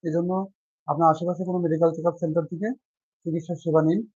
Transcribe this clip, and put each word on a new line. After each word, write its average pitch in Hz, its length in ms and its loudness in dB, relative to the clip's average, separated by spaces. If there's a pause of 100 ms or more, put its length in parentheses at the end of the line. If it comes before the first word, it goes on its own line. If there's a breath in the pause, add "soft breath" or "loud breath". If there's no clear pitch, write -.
এজন্য 170 260 -2 (580)
আপনার 156 220 4
আশেপাশে 170 340 -2
কোনো 180 140 -2
মেডিকেল 165 340 2
চেকআপ 165 260 -2
সেন্টার 160 300 -2
থেকে 180 200 -6 (580)
চিকিৎসা 165 300 -4
সেবা 160 260 2
নিন। 170 180 2 (160)